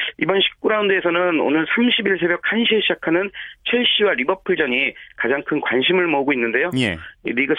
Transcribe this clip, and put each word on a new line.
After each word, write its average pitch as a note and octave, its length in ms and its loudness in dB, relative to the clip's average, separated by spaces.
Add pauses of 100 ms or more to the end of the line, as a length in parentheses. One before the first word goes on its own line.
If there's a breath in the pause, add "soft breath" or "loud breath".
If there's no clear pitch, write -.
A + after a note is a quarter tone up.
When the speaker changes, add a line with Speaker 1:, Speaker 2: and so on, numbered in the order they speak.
(180 loud breath)
Speaker 1:
이번 F#3+ 220 4
십구 - 280 0
라운드에서는 F3+ 720 2
오늘 D3 340 2
삼십 A#3 320 2
일 G3 120 0
새벽 E3+ 240 0
한 A3 240 0
시에 A3 140 2
시작하는 F3+ 500 0 (400 loud breath)
첼시와 A#3 440 2
리버풀전이 C#3 800 -2 (220 loud breath)
가장 C3+ 280 -2
큰 D3+ 160 -2
관심을 F3 460 0
모으고 C#3 260 0
있는데요. B2 460 -2
Speaker 2:
예. G#2 180 0 (280 loud breath)
Speaker 1:
이 - 80 -6
리그 C3+ 260 0